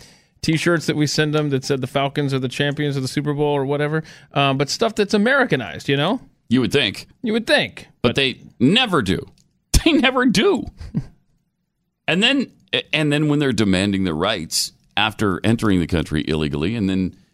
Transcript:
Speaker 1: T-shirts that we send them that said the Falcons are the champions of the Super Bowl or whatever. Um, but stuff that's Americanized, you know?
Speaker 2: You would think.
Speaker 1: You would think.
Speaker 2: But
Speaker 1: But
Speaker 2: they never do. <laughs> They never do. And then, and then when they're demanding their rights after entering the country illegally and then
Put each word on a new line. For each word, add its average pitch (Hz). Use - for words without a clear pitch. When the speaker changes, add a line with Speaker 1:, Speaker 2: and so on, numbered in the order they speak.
Speaker 1:
T-shirts 160
that 156
we 151
send 151
them 151
that 131
said 139
the 131
Falcons 139
are 131
the 127
champions 143
of 135
the 127
Super 147
Bowl 147
or 135
whatever. 147
Um, 139
but 139
stuff -
that's 208
Americanized, 202
you 139
know? 170
Speaker 2:
You 127
would 107
think. 123
Speaker 1:
You 220
would 226
think. 202
Speaker 2:
But 123
Speaker 1:
But -
Speaker 2:
they 135
never 180
do. 90
<laughs> -
They 330
never 262
do. 320
And 170
then, 262
and 151
then 151
when 147
they're 135
demanding 95
their 85
rights 87
after 104
entering 107
the 80
country 76
illegally 78
and 101
then 95